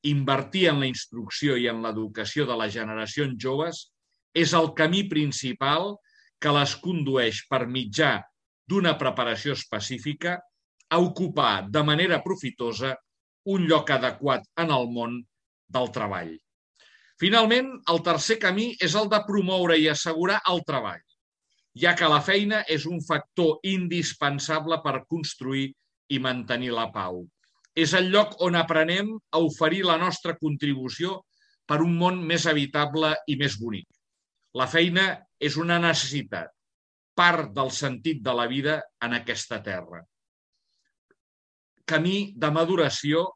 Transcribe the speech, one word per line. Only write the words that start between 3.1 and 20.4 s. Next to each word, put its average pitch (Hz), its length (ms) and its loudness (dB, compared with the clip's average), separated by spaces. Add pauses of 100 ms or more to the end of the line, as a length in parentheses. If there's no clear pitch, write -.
joves 139 480 -4 (500)
és 165 180 4
el 160 200 4
camí 175 300 2
principal 151 920 -2 (460)
que 151 100 2
les 143 240 2
condueix 135 680 0
per 123 220 0
mitjà 123 500 0 (520)
d'una 180 280 2
preparació 127 560 -2
específica 131 840 -6 (540)
a 165 80 4
ocupar 147 680 0
de 147 160 2
manera 160 400 2
profitosa 127 720 -4 (500)
un 190 220 2
lloc 156 240 4
adequat 127 640 0
en 165 160 0
el 123 180 0
món 120 300 -6 (500)
del 123 220 -2
treball. 95 420 -6 (840)
Finalment, 226 500 4 (140)
el 165 180 0
tercer 175 380 0
camí 208 360 0
és 175 220 0
el 214 120 0
de 208 120 4
promoure 185 560 2
i 156 100 6
assegurar 165 600 0